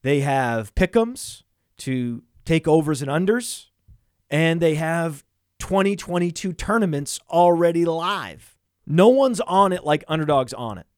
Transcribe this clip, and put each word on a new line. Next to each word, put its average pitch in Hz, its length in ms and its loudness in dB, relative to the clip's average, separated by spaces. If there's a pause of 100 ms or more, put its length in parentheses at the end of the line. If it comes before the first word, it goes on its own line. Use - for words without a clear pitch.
They 139 180 0
have 127 560 -2
pick'ems 226 640 0 (360)
to 123 440 -6 (220)
take 160 240 0
overs 151 340 2
and 135 80 -6
unders. 196 560 -2 (640)
And 165 300 0
they 160 160 2
have 165 480 -4 (340)
twenty 196 380 0
twenty-two 175 560 -4
tournaments 170 680 -4 (100)
already 170 560 4
live. 165 720 -6 (300)
No 180 220 6
one's 262 320 4
on 190 320 2
it 180 120 -6
like 151 220 0
Underdog's 147 480 0
on 110 240 -10
it. 82 80 -18 (120)